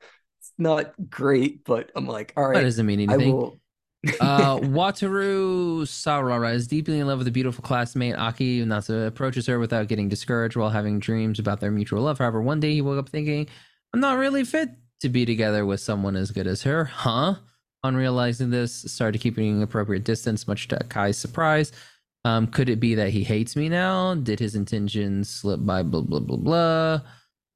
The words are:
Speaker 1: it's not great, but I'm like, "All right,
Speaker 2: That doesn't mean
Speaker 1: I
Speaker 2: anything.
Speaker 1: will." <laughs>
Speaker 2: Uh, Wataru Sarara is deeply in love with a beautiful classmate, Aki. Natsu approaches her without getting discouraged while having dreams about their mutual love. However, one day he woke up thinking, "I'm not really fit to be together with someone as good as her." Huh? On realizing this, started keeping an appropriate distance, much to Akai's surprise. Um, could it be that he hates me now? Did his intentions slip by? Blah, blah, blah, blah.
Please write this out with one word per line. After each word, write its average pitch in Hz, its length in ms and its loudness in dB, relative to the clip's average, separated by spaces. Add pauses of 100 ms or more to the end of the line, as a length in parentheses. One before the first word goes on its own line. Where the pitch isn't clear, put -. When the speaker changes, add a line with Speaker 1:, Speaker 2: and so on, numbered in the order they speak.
(400)
Speaker 1:
it's - 180 -20
not 156 360 0 (160)
great, 139 540 2
but 120 300 -2
I'm 135 140 -6
like, 107 280 -8
"All 143 120 2
right, 131 60 2
Speaker 2:
That - 80 6
doesn't 113 240 2
mean 101 120 2 (100)
Speaker 1:
I 113 60 4
Speaker 2:
anything. 135 220 4
Speaker 1:
will." - 240 -4 (420)
<laughs> 147 160 -2
Speaker 2:
Uh, 139 420 4
Wataru 185 1200 0
Sarara 123 720 0
is 120 120 0
deeply 151 320 0
in 143 80 0
love 139 120 0
with 123 100 0
a - 20 -2
beautiful 127 320 -2
classmate, 120 540 0
Aki. 120 480 0
Natsu 110 380 -2
approaches 123 440 -4
her 123 120 2
without 113 300 0
getting 104 200 0
discouraged 117 480 -2
while 107 140 2
having 104 280 0
dreams 110 400 -2
about 104 220 -2
their 104 100 -2
mutual 107 320 0
love. 147 160 0
However, 113 220 0
one 143 180 0
day 151 140 2
he 151 80 2
woke 139 180 0
up 135 120 -6
thinking, 151 360 -2 (460)
"I'm 240 80 2
not 269 180 2
really 269 240 0
fit 294 280 -2 (300)
to 131 100 0
be 123 160 2
together 107 400 2
with 98 140 0
someone 98 360 -2
as 95 140 -2
good 92 160 -4
as 92 160 -2
her." 147 240 0
Huh? 131 480 0 (500)
On 131 100 0
realizing 123 560 0
this, 120 220 0 (180)
started 110 300 0
keeping 107 380 0
an 107 40 2
appropriate 104 420 -2
distance, 110 440 -2
much 104 200 -4
to - 80 -2
Akai's 101 420 -2
surprise. 156 520 0 (540)
Um, 113 240 2
could 123 220 2
it 113 100 2
be 117 160 4
that 101 140 2
he 98 120 0
hates 113 320 0
me 151 140 0
now? 185 460 0
Did 117 260 -2
his 107 160 -2
intentions 101 720 -2
slip 98 360 -2
by? 92 180 2
Blah, 82 180 0
blah, 73 200 -2
blah, 62 180 -4
blah. 160 600 2 (560)